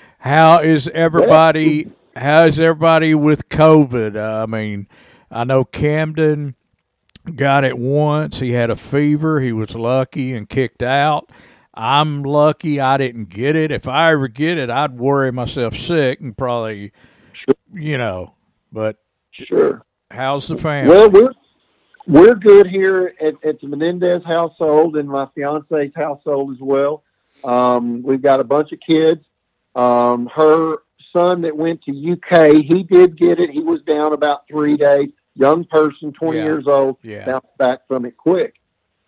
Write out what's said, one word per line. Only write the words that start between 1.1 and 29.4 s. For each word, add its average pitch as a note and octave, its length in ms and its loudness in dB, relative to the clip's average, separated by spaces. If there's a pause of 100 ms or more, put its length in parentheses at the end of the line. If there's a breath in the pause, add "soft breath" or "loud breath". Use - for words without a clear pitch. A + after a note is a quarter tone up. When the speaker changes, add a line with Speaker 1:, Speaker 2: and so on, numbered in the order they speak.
Speaker 2:
Well, - 380 -18
Speaker 1:
How D3+ 220 4
is D3+ 120 2
everybody D#3+ 580 2
with D3+ 340 0
covid? C3+ 640 2
Uh, A2 280 -6
I - 20 -6
mean, G#2+ 420 -8 (420 soft breath)
I A2 140 -6
know C3 220 0
Camden D3+ 880 -2 (800)
got C#3 300 0
it B2+ 120 -2
once. D3 640 -2
He B2+ 120 -4
had A#2+ 180 -2
a A2 60 -2
fever. D3 640 -2
He C3 100 -4
was A2 240 -6
lucky B2+ 580 -4
and G#2 160 -10
kicked B2+ 340 -4
out. C#3+ 460 -2 (440 soft breath)
I'm C#3+ 500 -2
lucky D3 580 0
I C3+ 160 0
didn't A#2 320 -6
get B2+ 260 -4
it. D#3 160 -2
If B2 160 -8
I D#3 240 0
ever C#3 160 0
get D3+ 300 -4
it, C3 120 -6
I'd B2+ 300 -4
worry C3+ 320 0
myself A#2+ 460 -6
sick D3 420 -2
and B2 180 -14
probably, A2 540 -6 (400 loud breath)
Speaker 2:
Sure. - 240 -4 (180)
Speaker 1:
you D3+ 240 -6
know. F#2 360 -8 (400)
But A2 240 -6 (340)
Speaker 2:
Sure. - 500 -2 (300)
Speaker 1:
how's C3+ 380 -6
the C3+ 80 -6
family? C#3+ 360 -2
Speaker 2:
Well, G#3+ 160 10
we're, G#3+ 220 6 (760)
we're F#3 280 6
good G3+ 320 8
here F#3 540 -2
at, D#3 140 -2 (100)
at D3+ 160 -6
the C#3 60 -14
Menendez F3 580 -4
household D#3+ 720 0
and C#3+ 100 -6
my C#3 260 -6
fiance's D3 600 -6
household C#3+ 580 -6
as B2 60 -18
well. C#3 440 -2 (420)
Um, B2 580 -2
we've C3+ 180 -2
got C3+ 200 2
a - 20 0
bunch C#3+ 300 -2
of - 80 -18
kids. D#3+ 420 0 (520)